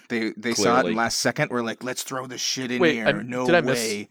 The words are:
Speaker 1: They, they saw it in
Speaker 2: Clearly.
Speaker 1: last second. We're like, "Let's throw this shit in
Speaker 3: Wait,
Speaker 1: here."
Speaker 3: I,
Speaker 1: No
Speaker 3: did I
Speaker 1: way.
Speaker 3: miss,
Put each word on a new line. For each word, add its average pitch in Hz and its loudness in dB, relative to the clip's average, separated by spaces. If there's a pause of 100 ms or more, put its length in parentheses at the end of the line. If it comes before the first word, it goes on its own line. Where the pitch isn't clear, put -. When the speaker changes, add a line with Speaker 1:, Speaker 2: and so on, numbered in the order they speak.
(100)
Speaker 1:
They, 110 -2
they 117 -2
saw 113 4
it - 6
in 131 6
Speaker 2:
Clearly. 107 0
Speaker 1:
last 117 0
second. 131 0
We're 120 -2
like, 113 -6
"Let's 123 -6
throw 131 -8
this 123 -8
shit 131 -4
in 123 0
Speaker 3:
Wait, 151 6
Speaker 1:
here." 110 -2
Speaker 3:
I, 104 4
Speaker 1:
No 123 -2
Speaker 3:
did 165 4
I 175 6
Speaker 1:
way. 147 0
Speaker 3:
miss, 110 -2